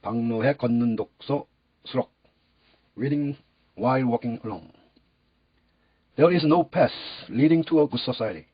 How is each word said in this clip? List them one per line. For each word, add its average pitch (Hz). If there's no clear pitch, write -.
박노해 117
걷는 120
독서 -
수록. -
Reading 143
while 131
walking 117
alone. 87
There 175
is 156
no 156
path -
leading 156
to 160
a 147
good 120
society. -